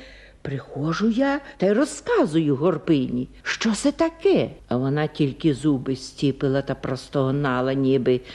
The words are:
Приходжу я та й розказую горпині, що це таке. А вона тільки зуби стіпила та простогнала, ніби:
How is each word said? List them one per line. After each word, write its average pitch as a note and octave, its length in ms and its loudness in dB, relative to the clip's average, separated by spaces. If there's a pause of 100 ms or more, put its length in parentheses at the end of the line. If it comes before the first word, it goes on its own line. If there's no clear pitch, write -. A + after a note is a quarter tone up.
(420)
Приходжу D#3 680 -4
я C#4 300 0 (180)
та F#3+ 80 0
й G3 60 6
розказую G#3 840 2
горпині, C3+ 720 0 (160)
що - 280 -2
це C#4 200 0
таке. E4 580 2 (180)
А A#2+ 100 -2
вона C#3 300 0
тільки D3 460 0
зуби C3+ 420 -2
стіпила C3+ 640 -2
та C3+ 140 -4
простогнала, C3+ 1000 -2
ніби: C3 480 2 (140)